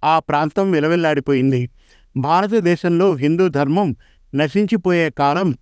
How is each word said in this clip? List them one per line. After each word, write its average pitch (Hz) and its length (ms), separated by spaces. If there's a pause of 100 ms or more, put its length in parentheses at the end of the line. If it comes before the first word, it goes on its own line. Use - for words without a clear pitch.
ఆ 160 160
ప్రాంతం 156 520
విలవిల్లాడిపోయింది. 143 1000 (480)
భారతదేశంలో 175 1000
హిందూ 160 320
ధర్మం 147 480 (400)
నశించిపోయే 175 760
కాలం 147 520